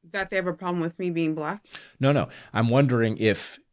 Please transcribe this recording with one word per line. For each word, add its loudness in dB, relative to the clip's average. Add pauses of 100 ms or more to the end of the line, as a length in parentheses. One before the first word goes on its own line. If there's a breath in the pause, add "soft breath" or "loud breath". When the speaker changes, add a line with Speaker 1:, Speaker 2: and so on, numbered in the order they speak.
(120)
Speaker 1:
that -6
they -6
have 0
a -2
problem -4
with -4
me -2
being 0
Black? -6 (340 loud breath)
Speaker 2:
No, 4
no. 0 (240 loud breath)
I'm 2
wondering 4
if 0 (140)